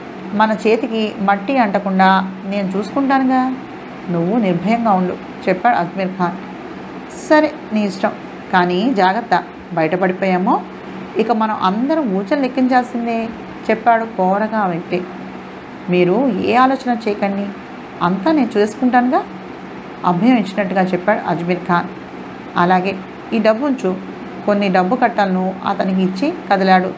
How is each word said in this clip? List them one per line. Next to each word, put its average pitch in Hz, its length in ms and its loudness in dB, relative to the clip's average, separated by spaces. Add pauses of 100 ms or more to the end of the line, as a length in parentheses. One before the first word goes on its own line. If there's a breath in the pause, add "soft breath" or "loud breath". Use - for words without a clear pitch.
(340)
మన 214 220 2 (100)
చేతికి 220 540 2
మట్టి 196 360 0
అంటకుండా 190 760 2 (160)
నేను 196 320 -2
చూసుకుంటానుగా. 262 800 2 (540)
నువ్వు 175 280 2
నిర్భయంగా 208 540 2
ఉండు," 185 200 2 (360)
చెప్పాడు 185 280 2
అజ్మీర్ 185 320 -2 (100)
ఖాన్. 180 140 0 (960)
"సరే, 208 240 4 (200)
నీ 214 120 2
ఇష్టం, 202 260 -2 (420)
కానీ 185 420 2
జాగ్రత్త, 190 480 2 (320)
బయటపడిపోయామో 185 840 2 (560)
ఇక 220 160 2
మనం 214 300 0
అందరం 240 540 0
ఊచలు 240 240 0
లెక్కించాల్సిందే," 247 880 0 (420)
చెప్పాడు 226 340 4
కోరగా 214 540 0
ఆ 202 80 2
వ్యక్తి. 180 380 -2 (840)
"మీరు 180 380 2
ఏ 190 260 0
ఆలోచన 254 420 2 (120)
చేయకండి, 202 380 -2 (560)
అంతా 190 300 2
నేను 240 260 2
చూసుకుంటానుగా," 247 640 2 (800)
అభయం 190 320 6
ఇచ్చినట్టుగా 190 460 0
చెప్పాడు 190 480 0
అజ్మీర్ 170 380 -2
ఖాన్. 175 180 2 (680)
"అలాగే, 185 400 2 (360)
ఈ 226 60 2
డబ్బు 220 280 2
ఉంచు," 190 300 0 (500)
కొన్ని 202 220 2
డబ్బు 185 280 4
కట్టలను 190 580 2 (120)
అతనికి 190 360 0
ఇచ్చి 277 300 0 (200)
కదిలాడు 185 460 4